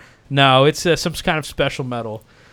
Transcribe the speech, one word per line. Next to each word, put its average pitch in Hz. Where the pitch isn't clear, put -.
No, 135
it's, 151
uh, 165
some 165
kind 165
of 147
special -
metal. 113